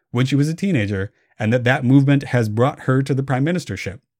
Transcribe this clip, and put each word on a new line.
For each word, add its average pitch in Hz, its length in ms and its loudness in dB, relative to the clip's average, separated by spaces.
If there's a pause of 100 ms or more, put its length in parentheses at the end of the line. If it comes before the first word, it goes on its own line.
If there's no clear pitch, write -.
(100)
when 127 160 0
she 143 100 0
was 143 140 2
a 165 40 -4
teenager, 104 560 -2 (280)
and 113 160 0
that 123 100 2
that 131 220 0
movement 139 380 4
has 117 260 0
brought 120 300 0
her 135 220 0
to 135 120 -2
the 135 80 -2
prime 135 220 -2
ministership. 110 560 -6 (200)